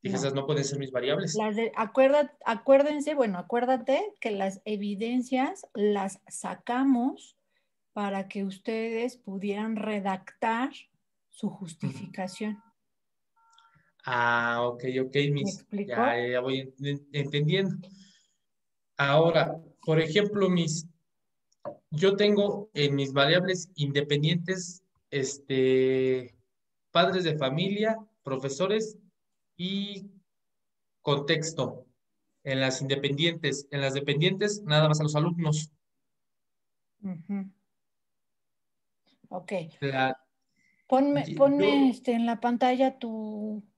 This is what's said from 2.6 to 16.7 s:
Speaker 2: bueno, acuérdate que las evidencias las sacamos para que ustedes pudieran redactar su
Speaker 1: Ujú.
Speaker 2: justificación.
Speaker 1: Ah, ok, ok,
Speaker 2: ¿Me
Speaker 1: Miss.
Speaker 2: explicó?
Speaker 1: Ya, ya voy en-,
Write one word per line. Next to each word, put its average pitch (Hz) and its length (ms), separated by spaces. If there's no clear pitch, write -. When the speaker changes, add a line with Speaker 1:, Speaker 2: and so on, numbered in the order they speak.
Speaker 2:
bueno, 214 240
acuérdate 254 800
que 233 100
las 196 320
evidencias 233 1080
las 202 540
sacamos 247 1080
para 196 360
que 202 160
ustedes 226 720
pudieran 202 580
redactar 214 960
su - 180
Speaker 1:
Ujú. - 100
Speaker 2:
justificación. 196 1040
Speaker 1:
Ah, 120 580
ok, 123 200
ok, 131 100
Speaker 2:
¿Me 143 160
Speaker 1:
Miss. 143 240
Speaker 2:
explicó? 202 360
Speaker 1:
Ya, 123 360
ya 123 120
voy 131 200
en-, 135 140